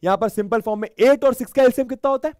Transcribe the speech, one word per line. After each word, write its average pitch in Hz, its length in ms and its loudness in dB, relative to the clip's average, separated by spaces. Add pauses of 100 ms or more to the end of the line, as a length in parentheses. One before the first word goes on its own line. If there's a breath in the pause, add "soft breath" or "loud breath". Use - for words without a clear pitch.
यहां 185 140 0
पर 214 120 -2
सिंपल 214 320 -4
फॉर्म 214 200 -6
में 214 80 -8
एट 269 360 2
और 262 80 4
सिक्स 254 200 -10
का 269 100 2
एलसीएम 254 240 2
कितना 262 220 -6
होता 269 200 -4
है? 311 100 -18